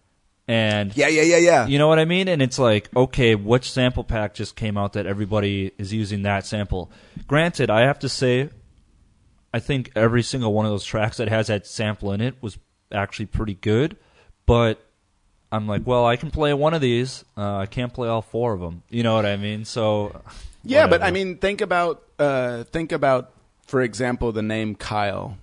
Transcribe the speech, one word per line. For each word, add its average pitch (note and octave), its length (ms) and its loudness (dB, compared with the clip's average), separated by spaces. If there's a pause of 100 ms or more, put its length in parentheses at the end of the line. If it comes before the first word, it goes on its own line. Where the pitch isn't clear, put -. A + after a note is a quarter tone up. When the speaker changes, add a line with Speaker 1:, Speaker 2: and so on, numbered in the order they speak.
(480)
Speaker 1:
And G#2+ 480 0
Speaker 2:
Yeah, C#3+ 140 4
yeah, D#3 140 4
yeah, E3+ 140 6
yeah. E3 300 6
Speaker 1:
you C#3 100 2
know D3+ 100 6
what D#3+ 120 6
I D#3+ 60 4
mean? F3+ 220 0
And E3+ 140 0
it's C3 180 0
like, A2 360 2
okay, B2 400 4
which G#2+ 360 0
sample B2+ 320 0
pack G#2+ 300 -4
just - 220 -10
came G#2+ 220 -4
out G2+ 160 -4
that G2+ 120 -4
everybody G2+ 720 -2
is G2 160 -8
using G#2 300 -2
that G2+ 220 -2
sample? F#2+ 460 -6 (360)
Granted, D3 420 0
I G#2+ 120 4
have C#3 180 2
to C3+ 100 -4
say, B2+ 400 0 (1040)
I A#2 60 -4
think C3 360 -4
every A2+ 280 4
single A#2 300 -2
one G#2+ 120 0
of G#2+ 60 -2
those G2+ 140 -4
tracks G#2+ 320 -2
that A2+ 100 -4
has A2 200 0
that G#2 200 -2
sample G#2 460 -4
in G2+ 80 -4
it B2+ 200 -2
was G#2+ 160 -10 (360)
actually G2+ 320 -4
pretty G#2+ 300 -4
good. A2+ 420 0 (480)
But A#2 360 2 (720)
I'm G#2+ 160 -4
like, G#2 180 -4
"Well, B2 200 2
I A#2+ 120 4
can D3 140 -10
play D3 220 0
one D3 200 2
of D#3+ 80 -2
these. B2+ 420 -2 (140)
Uh, G2+ 200 -4
I G2 80 -4
can't B2 280 -6
play A#2+ 160 -6
all A2+ 120 -2
four A2+ 320 -4
of F#2 80 -6
'em." E2+ 280 -10
You A#2 140 -2
know A2+ 120 2
what A2 100 2
I G2+ 120 -2
mean? G#2+ 280 -6
So, G#2+ 560 -2 (420)
Speaker 2:
Yeah, C#4 220 4
but F#3 60 2 (100)
Speaker 1:
whatever. G3 40 0
Speaker 2:
I F#3 60 2
mean, F#3 260 -4
think G3 240 -2
about, F3 420 -2 (160)
uh, B2+ 460 0
think E3 260 -6
about, C3+ 420 0 (320)
for C3 160 0
example, A#2+ 520 -2
the G#2+ 80 -2
name G#2+ 340 -4
Kyle. G2 680 -4